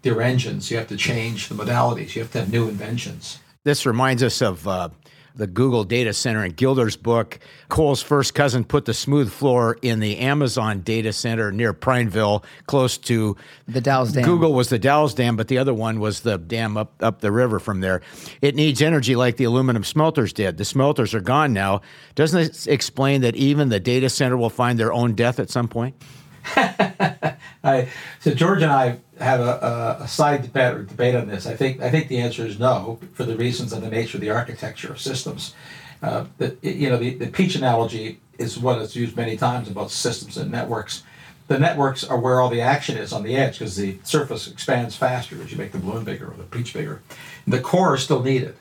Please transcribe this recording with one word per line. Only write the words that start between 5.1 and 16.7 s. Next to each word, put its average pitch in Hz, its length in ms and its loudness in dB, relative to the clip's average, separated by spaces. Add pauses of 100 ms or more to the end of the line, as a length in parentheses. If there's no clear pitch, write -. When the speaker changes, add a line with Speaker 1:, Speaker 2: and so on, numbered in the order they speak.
Speaker 2:
the 107 140 -4
Google 113 380 2
data 117 260 0
center 107 320 -2
in 90 80 -4
Gilder's 127 460 2
book. 117 420 0 (300)
Cole's 143 320 2
first 143 320 2
cousin 127 320 2
put 143 180 0
the 113 100 -2
smooth 139 380 0
floor 123 500 2
in 113 200 0
the 104 160 0
Amazon 120 640 0
data 110 320 -2
center 113 400 -2
near 110 180 0
Prineville, 107 720 2 (240)
close 131 300 2
to 110 400 0 (280)
Speaker 3:
The 127 140 -2
Dalles 127 320 2
Dam. 127 140 2
Speaker 2:
Google 170 260 4
was 127 160 2
the 127 100 2
Dalles 139 360 4
Dam, 117 240 0
but 110 100 -2
the 131 100 0
other 135 160 2
one 110 280 -2
was 107 180 -2
the 104 180 0
dam 107 380 -4